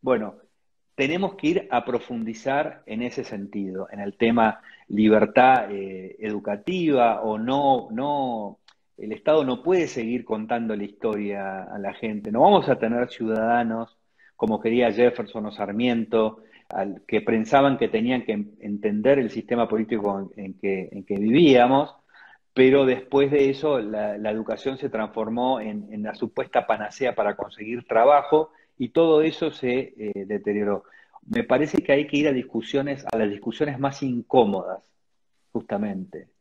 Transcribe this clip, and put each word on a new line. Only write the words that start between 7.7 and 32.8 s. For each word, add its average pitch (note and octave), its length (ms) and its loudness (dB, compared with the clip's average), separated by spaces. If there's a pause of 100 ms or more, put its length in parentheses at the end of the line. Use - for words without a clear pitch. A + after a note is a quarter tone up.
no, B2 640 -4 (400)
el G#2+ 140 -10
Estado D3+ 320 2
no B2+ 180 -2
puede F3 260 2
seguir A#2 380 -4
contando A2 500 -4
la G2+ 80 -6
historia G2+ 800 -6
a G#2 140 -14
la G2 160 -8
gente. G#2+ 380 -8
No A#2 100 2
vamos F#3 260 6
a C3 120 2
tener A#2+ 300 -2
ciudadanos, A2+ 840 -2 (400)
como A2 240 -2
quería A#2 320 2
Jefferson A2+ 540 0
o G#2+ 60 -10
Sarmiento, A2 880 0 (300)
al, G2 380 -6
que G#2+ 140 0
pensaban C3+ 560 2
que A#2 100 0
tenían A#2 360 0
que A2+ 100 -4
en-, G#2 260 -6
entender G#2+ 600 2
el A#2 100 -2
sistema A#2 400 -2
político G#2 680 -2
en, G2+ 100 -12
en F#2+ 100 -12
que, F#2+ 360 -4
en G2 140 -12
que G2+ 100 -4
vivíamos, C3 800 4 (580)
pero C3 320 6
después C3+ 460 2
de C#3 180 4
eso C#3 300 0
la, G#2 380 -4
la G#2+ 140 -4
educación A2 460 -6
se C#3 120 -6
transformó A2+ 720 -2
en, G#2 320 -10
en G#2 100 -8
la A2 120 -8
supuesta - 520 -4
panacea A2 480 -2
para G#2 200 0
conseguir G#2+ 500 -10
trabajo C#3+ 680 4 (260)
y B2 120 -4
todo D#3+ 320 4
eso D#3 300 -2
se, B2+ 460 -4
eh, G2+ 280 -8
deterioró. G#2 600 -2 (420)
Me A#2 160 -2
parece C3+ 400 0
que - 80 0
hay C#3+ 160 2
que C#3+ 100 -2
ir D3 120 2
a - 20 0
discusiones, C3+ 800 -4